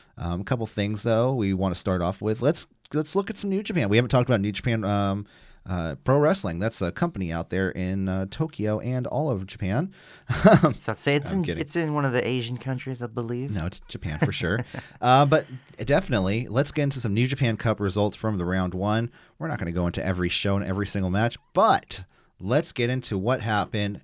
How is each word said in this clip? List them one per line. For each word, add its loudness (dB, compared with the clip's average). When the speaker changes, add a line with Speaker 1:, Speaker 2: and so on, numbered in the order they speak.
Speaker 1:
Um, -4
a -6
couple -2
things, -4
though, 2
we 0
wanna 0
start 0
off -2
with. -2
Let's, 0
let's -2
look 0
at -6
some -4
New 0
Japan. 0
We 4
haven't 4
talked 4
about 4
New 0
Japan, -2
um, 0
uh, -4
Pro 4
Wrestling. 2
That's -2
a 0
company -2
out -4
there 0
in, -2
uh, -2
Tokyo -2
and -4
all -2
of -4
Japan. -2
<laughs> 0
Speaker 2:
So -6
I'd -8
say 0
it's -4
Speaker 1:
I'm 0
Speaker 2:
in, 0
Speaker 1:
kidding. -2
Speaker 2:
it's -8
in 0
one 0
of 0
the 0
Asian -2
countries, -6
I -4
believe. -6
Speaker 1:
No, -2
it's -6
Japan -8
for 2
sure. -2
Speaker 2:
<laughs> -16
Speaker 1:
Uh, 8
but 4
definitely, 2
let's 0
get 0
into -2
some -2
New 2
Japan 0
Cup 0
results 0
from -2
the 0
round 0
one. 0
We're -6
not -4
gonna -4
go 0
into -2
every 0
show 0
and 0
every -2
single -2
match, 0
but 2
let's 0
get 0
into -2
what 0
happened -2